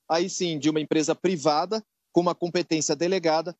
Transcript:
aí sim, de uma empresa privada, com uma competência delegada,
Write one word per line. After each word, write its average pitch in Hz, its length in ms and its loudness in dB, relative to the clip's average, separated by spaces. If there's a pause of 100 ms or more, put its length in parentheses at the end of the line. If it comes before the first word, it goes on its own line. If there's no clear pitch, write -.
aí 175 200 0
sim, 156 300 -4
de 139 100 0
uma 156 120 2
empresa 156 340 0
privada, 175 680 0 (300)
com - 80 4
uma 175 140 2
competência 165 600 -2
delegada, 165 640 0